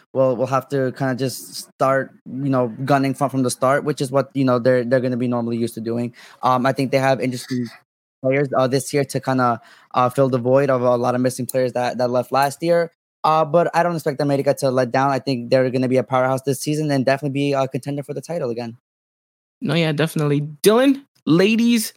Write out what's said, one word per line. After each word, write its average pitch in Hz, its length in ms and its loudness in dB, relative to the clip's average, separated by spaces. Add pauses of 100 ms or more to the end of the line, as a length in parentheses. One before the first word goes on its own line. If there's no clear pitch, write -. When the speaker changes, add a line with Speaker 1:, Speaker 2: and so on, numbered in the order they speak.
(140)
Speaker 1:
will, 131 220 2
will 127 120 -2
have 131 220 -2
to 131 240 -2
kinda 131 220 -2
just - 400 -6
start, 135 580 -2 (120)
you 131 240 -6
know, 127 200 0 (160)
gunning 135 280 2
from, 135 160 -2
from 131 140 -2
the 123 80 0
start, 135 320 0
which 147 180 -4
is 127 100 -4
what, 135 220 0
you 139 120 0
know, 123 140 2
they're, 127 240 2
they're 127 160 2
gonna 127 180 -2
be 123 100 -2
normally 117 300 -2
used 117 180 -4
to 117 60 -8
doing. 117 320 -6 (280)
Um, 127 240 2
I 135 80 2
think 131 180 -2
they 135 80 2
have 135 200 2
interesting 123 480 -4 (560)
players, 135 320 0
uh, 131 120 2
this 127 260 -2
year 143 120 0
to - 140 -6
kinda, 127 420 0 (320)
uh, 127 160 2
fill 135 200 2
the 131 80 0
void 131 320 2
of 127 120 2
a 123 140 4
lot 123 200 0
of 127 60 0
missing 127 240 -2
players 127 280 -2
that, 123 240 -2
that 123 120 0
left 123 220 -2
last 139 320 0
year. 170 280 0 (340)
Uh, 160 180 4
but 156 320 2
I 170 80 4
don't 175 120 0
expect 151 260 -4
America 139 380 2
to 135 120 0
let 127 200 0
down. 135 200 2
I 131 80 0
think 120 300 -4
they're 131 200 4
gonna 127 200 0
be 131 80 2
a 120 60 2
powerhouse 131 400 0
this 135 180 -2
season 151 300 -2
and 131 140 0
definitely 135 280 0
be 143 200 0
a 135 140 0
contender 143 360 -8
for 143 100 -12
the 139 80 -10
title 160 280 -6
again. 117 280 -8 (840)
Speaker 2:
No, - 140 -2
yeah, 160 160 2
definitely. 147 500 0 (220)
Dylan, 262 400 4 (220)
ladies, 220 720 2